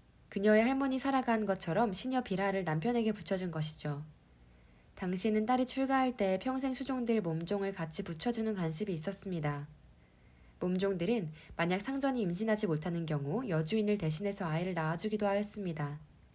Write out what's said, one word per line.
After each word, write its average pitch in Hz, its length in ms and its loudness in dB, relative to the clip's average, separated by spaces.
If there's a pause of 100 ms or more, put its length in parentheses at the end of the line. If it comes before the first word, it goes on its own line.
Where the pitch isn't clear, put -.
(300)
그녀의 214 320 6
할머니 269 360 2
사라가 262 340 2
한 220 120 2
것처럼 190 480 2
시녀 254 300 -2
비라를 196 420 0
남편에게 220 480 2
붙여준 185 380 -4
것이죠. 156 520 -4 (920)
당시에는 214 500 0
딸이 254 220 2
출가할 262 500 2
때 190 240 2
평생 262 320 -2
수종될 247 480 0
몸종을 175 540 0
같이 170 280 -4
붙여주는 220 520 -2
관습이 180 400 -2
있었습니다. 156 760 -4 (920)
몸종들은 185 680 0 (260)
만약 175 240 2
상전이 269 400 0
임신하지 208 460 0
못하는 170 400 -2
경우 156 420 -2
여주인을 208 480 2
대신해서 196 480 -2
아이를 175 300 0
낳아주기도 175 520 0
하였습니다. 185 720 -2 (360)